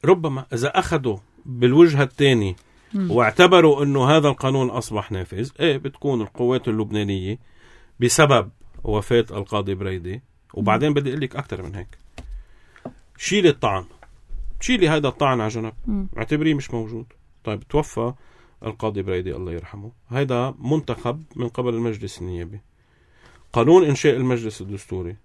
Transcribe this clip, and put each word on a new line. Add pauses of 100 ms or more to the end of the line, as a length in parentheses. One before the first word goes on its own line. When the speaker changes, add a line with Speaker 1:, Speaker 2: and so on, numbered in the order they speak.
Speaker 1:
ربما
إذا
أخذوا (300)
بالوجهة
الثانية (380)
Speaker 2:
مم.
Speaker 1:
واعتبروا
إنه
هذا
القانون
أصبح
نافذ، (120)
إيه،
بتكون
القوات
اللبنانية (600)
بسبب (340)
وفاة
القاضي
بريدي. (320)
وبعدين
Speaker 2:
مم.
Speaker 1:
بدي
أقول
لك
أكتر
من
هيك، (1200)
شيلي
الطعن، (760)
شيلي
هيدا
الطعن
على
جنب، (140)
Speaker 2:
مم. (100)
Speaker 1:
اعتبريه
مش
موجود. (380)
طيب،
توفى (540)
القاضي
بريدي،
الله
يرحمه، (200)
هيدا
منتخب (140)
من
قبل
المجلس
النيابي. (920)
قانون
إنشاء
المجلس
الدستوري